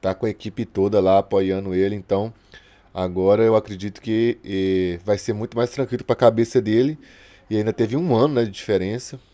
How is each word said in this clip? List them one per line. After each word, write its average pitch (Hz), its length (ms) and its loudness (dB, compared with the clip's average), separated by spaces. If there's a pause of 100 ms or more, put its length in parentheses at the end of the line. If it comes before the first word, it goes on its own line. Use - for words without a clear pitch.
tá 95 140 -2
com - 100 -8
a 113 60 -2
equipe 107 340 -8
toda 101 340 0
lá 95 200 4
apoiando 95 560 -2
ele, 98 200 0
então 101 380 -4 (640)
agora 92 480 2
eu 113 120 4
acredito 104 460 -4
que, 113 420 -2
eh, 95 640 -2
vai 101 140 0
ser 110 160 -4
muito 110 220 -8
mais 120 140 0
tranquilo 127 340 -6
pra 117 120 0
cabeça 113 440 4
dele, 120 380 0 (520)
e 110 60 -2
ainda 107 160 0
teve 113 240 -2
um 160 200 2
ano, 139 180 4
né, 117 100 2
de 107 60 -6
diferença 104 720 -4 (140)